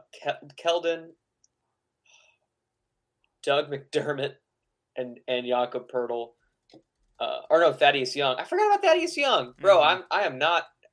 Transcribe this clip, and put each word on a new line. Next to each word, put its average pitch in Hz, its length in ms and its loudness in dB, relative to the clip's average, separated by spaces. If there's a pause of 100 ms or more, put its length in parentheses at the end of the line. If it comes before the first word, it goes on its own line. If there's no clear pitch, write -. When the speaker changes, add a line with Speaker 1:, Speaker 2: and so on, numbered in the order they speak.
(160)
Speaker 1:
Ke-, 143 420 -10
Keldon, 170 500 -2 (2250)
Doug 147 280 0
McDermott, 139 600 -6 (640)
and, 123 320 -10
and 123 180 -4
Jakob 123 460 -4
Poeltl. 120 380 -6 (880)
Uh, - 200 -6 (100)
or 160 100 4
no, 160 140 4
Thaddeus 139 420 2
Young. 135 220 -2
I - 80 -6
forgot 415 220 0
about 403 140 2
Thaddeus 339 360 2
Young. 208 420 0
Bro, 185 200 6
Speaker 2:
Mm-hmm. 151 100 6
Speaker 1:
I'm, 185 200 2
I 190 160 0
am 135 120 -4
not 160 260 2 (300)